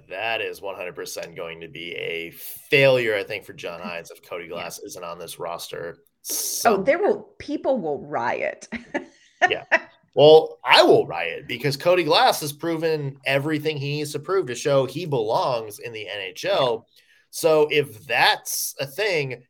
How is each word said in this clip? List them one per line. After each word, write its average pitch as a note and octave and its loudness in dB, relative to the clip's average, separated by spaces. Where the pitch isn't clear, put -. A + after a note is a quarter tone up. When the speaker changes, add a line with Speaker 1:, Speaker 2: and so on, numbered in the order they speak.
Speaker 1:
that A2 -4
is F2+ -8
one G2 -8
hundred F2+ -10
percent F2 -10
going E2 -10
to D#2+ -14
be E2+ -12
a E2+ -6
failure, B2+ 2
I G2 -2
think, G2+ -10
for G2 -18
John E2+ -12
Speaker 2:
<laughs> - -14
Speaker 1:
Hynes E2+ -12
if - -20
Cody F2 -12
Speaker 2:
Yeah. E2 -14
Speaker 1:
Glass E2+ -10
isn't F#2 -14
on E2+ -12
this E2 -14
roster. E2+ -10
Speaker 2:
Oh, - -20
Speaker 1:
Some- - -2
Speaker 2:
there D#4 2
will, - -2
people D4 -4
will D3 -4
riot. A#2 -4
<laughs> A#3 -6
Speaker 1:
Yeah. - -6
Well, D#3 8
I F3 8
will D#3 6
riot E2 -6
because C3 -4
Cody F3 2
Glass G3 4
has D3 -6
proven D#3+ -4
everything D3 0
he C#3+ -4
needs D3 -6
to D3 -6
prove F3+ -2
to B2 -6
show C3+ 2
he E3+ -6
belongs B2 -2
in A#2+ -12
the G#2+ -12
N G2+ -8
H F#2+ -10
L. C3 0
Speaker 2:
Yeah. - -20
Speaker 1:
So D3+ 2
if C3 -2
that's D#3 0
a C#3 -6
thing, D3 -4